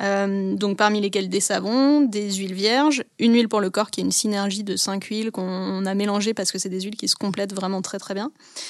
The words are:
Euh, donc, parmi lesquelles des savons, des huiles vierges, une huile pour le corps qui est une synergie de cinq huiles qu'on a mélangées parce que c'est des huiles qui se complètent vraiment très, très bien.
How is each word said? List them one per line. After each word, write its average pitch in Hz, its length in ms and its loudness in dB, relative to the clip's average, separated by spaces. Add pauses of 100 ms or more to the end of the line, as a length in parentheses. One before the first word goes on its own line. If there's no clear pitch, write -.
Euh, 196 520 0
donc, 196 220 0
parmi 214 240 4
lesquelles 196 280 -2
des 190 100 0
savons, 240 600 4
des 208 320 0
huiles 190 200 -4
vierges, 254 500 2 (140)
une 233 160 4
huile 233 140 6
pour 214 140 2
le 185 80 0
corps 208 200 0
qui - 120 -6
est - 20 -2
une 185 80 0
synergie 202 520 0
de 196 120 -2
cinq 196 300 -2
huiles 220 260 -4
qu'on 190 540 -4
a 190 100 0
mélangées 202 400 0
parce 190 160 -2
que 190 80 -6
c'est 190 100 -4
des 185 120 -4
huiles 208 160 -8
qui 202 100 -6
se - 80 2
complètent 196 400 -4
vraiment 190 260 -2
très, - 160 -8
très - 160 -8
bien. 214 180 -6 (380)